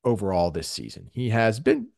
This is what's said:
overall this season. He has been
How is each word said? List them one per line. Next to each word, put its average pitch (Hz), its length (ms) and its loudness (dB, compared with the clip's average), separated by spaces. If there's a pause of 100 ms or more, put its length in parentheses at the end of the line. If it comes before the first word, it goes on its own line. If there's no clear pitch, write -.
overall 95 460 2
this 80 180 -6
season. - 440 -12
He 123 160 -4
has 113 320 2
been 254 380 2